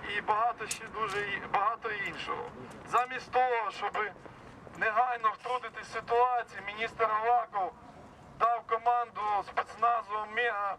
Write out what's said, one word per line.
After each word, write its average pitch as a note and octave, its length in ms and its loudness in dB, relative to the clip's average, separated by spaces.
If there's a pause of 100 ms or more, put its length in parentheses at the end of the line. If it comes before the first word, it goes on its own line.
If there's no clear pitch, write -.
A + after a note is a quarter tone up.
(160)
і A4 40 2
багато A3 460 0
ще - 200 -8
дуже G#3 340 -2
і-, G3+ 220 -4 (100)
багато G#3+ 380 2
іншого. - 540 -4 (460)
Замість B3 400 0
того, B3 400 4
щоб - 280 -4 (800)
негайно A3+ 520 2
втрутитись A3+ 580 -6
в - 40 -14
ситуацію, A#3 760 2
міністр A3 380 -2
Аваков A3 680 4 (680)
дав G3+ 280 4
команду A#3 540 2 (260)
спецназу A3 680 0
Омега G#3+ 640 0